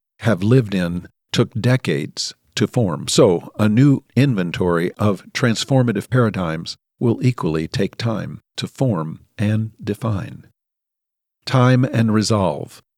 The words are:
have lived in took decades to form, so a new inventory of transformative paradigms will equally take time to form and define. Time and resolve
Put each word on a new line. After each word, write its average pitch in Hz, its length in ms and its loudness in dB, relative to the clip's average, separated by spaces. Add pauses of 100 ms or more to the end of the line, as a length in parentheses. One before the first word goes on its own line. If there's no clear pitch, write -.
(180)
have 98 240 0
lived 110 320 2
in 87 340 -4 (240)
took - 220 0
decades 104 800 -2 (220)
to 110 100 0
form, 92 420 -2
so 98 500 4
a 107 120 2
new 135 320 4 (140)
inventory 90 800 0
of 104 380 -2
transformative 120 760 0
paradigms 92 680 -2 (240)
will 117 240 0
equally 82 420 -2
take - 300 -4
time 90 460 -6 (160)
to - 80 -8
form 82 540 -2 (180)
and 107 320 -2 (120)
define. 104 640 -6 (1000)
Time 127 400 4
and 113 260 0
resolve 101 720 -2 (160)